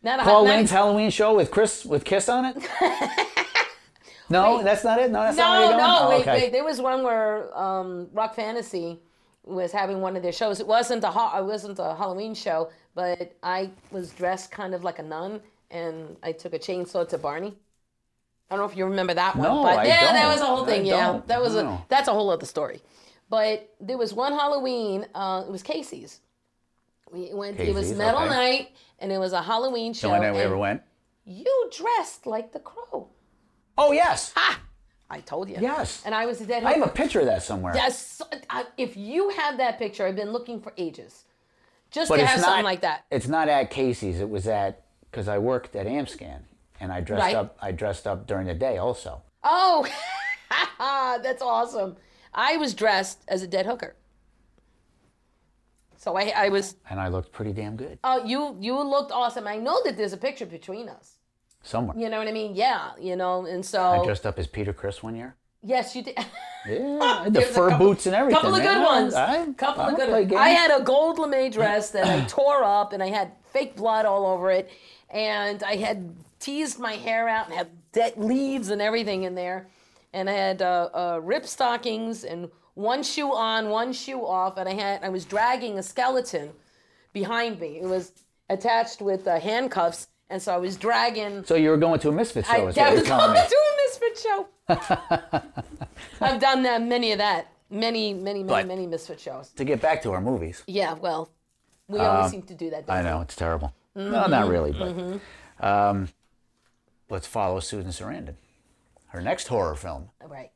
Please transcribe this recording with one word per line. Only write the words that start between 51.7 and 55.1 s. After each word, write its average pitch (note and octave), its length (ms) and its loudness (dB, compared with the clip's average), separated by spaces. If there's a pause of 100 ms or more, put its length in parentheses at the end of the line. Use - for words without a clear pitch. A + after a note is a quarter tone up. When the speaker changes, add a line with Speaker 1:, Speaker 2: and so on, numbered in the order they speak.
Speaker 1:
I C4+ 220 0
was C#4+ 180 -2
dressed G3 540 0
as F#3 160 -2
a - 20 -12
dead F#3+ 180 -2
hooker. A#3+ 300 -8 (2000)